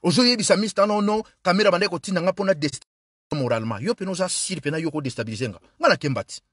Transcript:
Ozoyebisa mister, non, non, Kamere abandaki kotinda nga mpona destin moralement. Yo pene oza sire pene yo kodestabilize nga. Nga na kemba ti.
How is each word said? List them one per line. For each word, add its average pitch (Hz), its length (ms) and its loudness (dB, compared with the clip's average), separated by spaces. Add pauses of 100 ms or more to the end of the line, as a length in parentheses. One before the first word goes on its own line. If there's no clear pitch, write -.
Ozoyebisa 208 540 4
mister, 208 300 2
non, 208 140 0
non, 208 220 0 (200)
Kamere 196 240 4
abandaki 185 220 2
kotinda 175 320 -4
nga 190 100 2
mpona 190 220 0
destin 147 340 -4 (460)
moralement. 113 480 -2
Yo 220 140 -2
pene 190 160 -6
oza 180 180 -2
sire - 320 -6
pene 156 200 -4
yo 160 100 -4
kodestabilize 120 580 -6
nga. 87 100 -14 (200)
Nga 311 100 4
na 180 80 4
kemba 131 260 -4
ti. - 180 -14 (120)